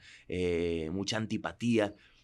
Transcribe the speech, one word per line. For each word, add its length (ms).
eh, 640
mucha 240
antipatía. 800